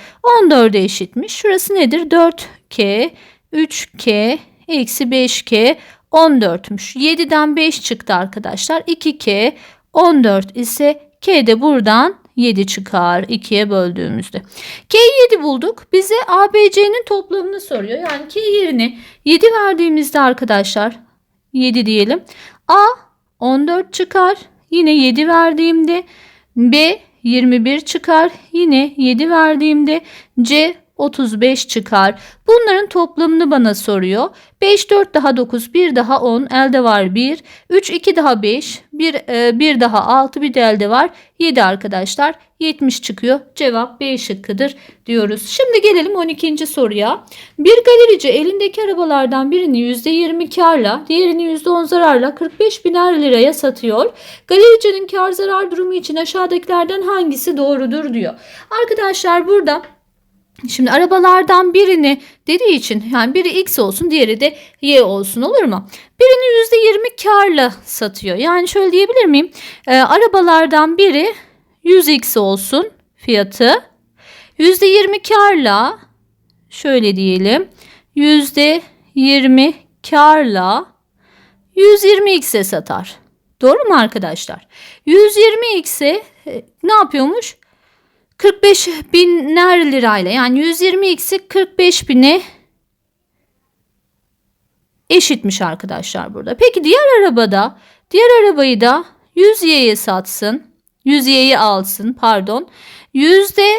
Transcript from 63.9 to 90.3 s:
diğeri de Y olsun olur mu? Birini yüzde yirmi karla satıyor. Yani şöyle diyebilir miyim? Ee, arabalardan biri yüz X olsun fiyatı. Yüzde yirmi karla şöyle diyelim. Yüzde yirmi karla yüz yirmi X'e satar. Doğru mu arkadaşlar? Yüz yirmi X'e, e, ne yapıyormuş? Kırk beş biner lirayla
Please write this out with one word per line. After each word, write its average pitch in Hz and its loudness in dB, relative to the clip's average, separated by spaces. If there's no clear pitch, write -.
diğeri 220 0
de 294 -2
Y 277 4
olsun 196 -4
olur 427 -2
mu? 196 -4
Birini 508 4
yüzde 453 0
yirmi 453 0
karla 370 2
satıyor. 196 -8
Yani 349 -2
şöyle 381 0
diyebilir 415 2
miyim? 302 0
Ee, 262 0
arabalardan 330 2
biri 381 2
yüz 349 4
X 277 -2
olsun 208 -2
fiyatı. 226 0
Yüzde 359 2
yirmi 392 2
karla 339 0
şöyle 233 -2
diyelim. 196 -2
Yüzde 294 0
yirmi 269 2
karla 294 2
yüz 403 6
yirmi 392 2
X'e 247 -2
satar. - -8
Doğru 427 2
mu 370 2
arkadaşlar? 185 -4
Yüz 403 4
yirmi 440 2
X'e, 320 -4
e, 240 -12
ne 381 0
yapıyormuş? 381 -2
Kırk 392 0
beş 403 2
biner 339 2
lirayla 214 0